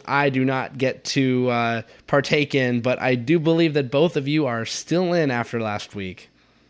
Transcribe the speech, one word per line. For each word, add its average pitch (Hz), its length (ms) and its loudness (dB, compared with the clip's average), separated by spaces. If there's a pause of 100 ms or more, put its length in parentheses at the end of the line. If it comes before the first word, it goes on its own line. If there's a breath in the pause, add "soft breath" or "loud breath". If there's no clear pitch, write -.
I 143 240 2
do 131 140 0
not 131 340 -2
get 131 280 -2
to, 127 440 2
uh, 117 320 0 (260 soft breath)
partake 143 480 2
in, 123 260 2
but 127 200 0
I 127 140 2
do 127 240 2
believe 165 360 2
that 135 160 -2
both 160 260 2
of 135 100 -4
you 151 200 0
are 117 180 -4
still 175 480 -2
in 160 180 2
after 120 300 -2
last 104 340 -6
week. 95 340 -10 (400 soft breath)